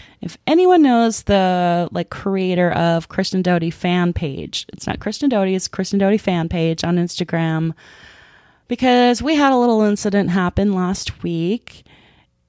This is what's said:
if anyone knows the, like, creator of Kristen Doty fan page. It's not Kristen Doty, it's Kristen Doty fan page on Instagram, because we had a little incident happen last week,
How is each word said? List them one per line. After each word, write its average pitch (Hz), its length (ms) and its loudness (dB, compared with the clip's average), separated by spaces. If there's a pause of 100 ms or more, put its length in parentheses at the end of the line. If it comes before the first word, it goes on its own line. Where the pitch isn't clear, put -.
(200)
if 175 240 -12
anyone 359 380 4
knows 233 400 2
the, 180 680 2
like, 175 180 -6
creator 185 640 0
of 165 340 0
Kristen 190 360 -4
Doty 170 280 0
fan 175 420 -2
page. - 600 -8
It's - 160 -10
not - 100 -6
Kristen 247 300 -4
Doty, 196 260 0
it's 185 140 -4
Kristen 196 320 -4
Doty 196 180 2
fan 170 300 -2
page 165 340 -2
on 170 140 0
Instagram, 165 800 -2 (920)
because 247 560 2
we 302 140 0
had 277 160 4
a 254 40 4
little 240 260 2
incident 202 480 0
happen 190 420 0
last 185 500 -4
week, 170 600 -4 (640)